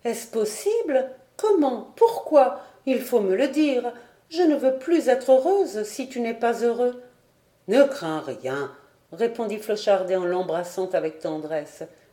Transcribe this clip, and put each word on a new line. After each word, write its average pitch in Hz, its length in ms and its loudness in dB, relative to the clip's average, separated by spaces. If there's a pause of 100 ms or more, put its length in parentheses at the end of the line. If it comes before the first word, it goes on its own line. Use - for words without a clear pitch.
Est-ce 233 240 -6
possible? 262 840 -2 (260)
Comment? 294 580 0
Pourquoi? - 640 4 (240)
Il 254 160 0
faut 240 180 0
me 190 160 2
le 254 120 2
dire. 262 440 0 (380)
Je 320 120 -4
ne 311 140 4
veux 262 220 0
plus 320 300 2
être 254 240 2
heureuse 262 520 2
si 247 260 -8
tu 240 120 -8
n'es 233 120 -4
pas 233 300 -2
heureux. 240 380 0 (680)
Ne 240 160 6
crains 165 380 -2
rien, 135 500 -8 (400)
répondit 226 460 -4
Flochardé 196 580 0
en 185 100 -2
l'embrassant 175 680 -4
avec 156 280 -4
tendresse. 156 640 -8 (300)